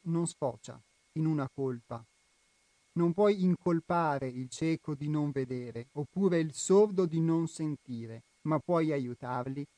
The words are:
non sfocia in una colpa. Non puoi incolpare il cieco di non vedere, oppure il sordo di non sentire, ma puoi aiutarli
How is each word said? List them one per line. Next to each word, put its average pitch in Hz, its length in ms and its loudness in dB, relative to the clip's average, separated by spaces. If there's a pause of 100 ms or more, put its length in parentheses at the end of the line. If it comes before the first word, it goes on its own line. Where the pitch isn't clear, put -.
non 165 240 0
sfocia - 520 -6 (340)
in 156 120 0
una 147 260 0
colpa. 120 540 -6 (880)
Non 170 200 2
puoi 208 300 4
incolpare 165 840 0
il 127 220 -8
cieco 160 460 -2
di 143 120 -6
non 151 240 0
vedere, 123 640 -6
oppure 175 460 2
il 160 140 -2
sordo 190 520 4
di 160 160 0
non 165 260 2
sentire, 120 760 -8 (180)
ma 156 180 0
puoi 165 320 0
aiutarli 127 760 -4 (120)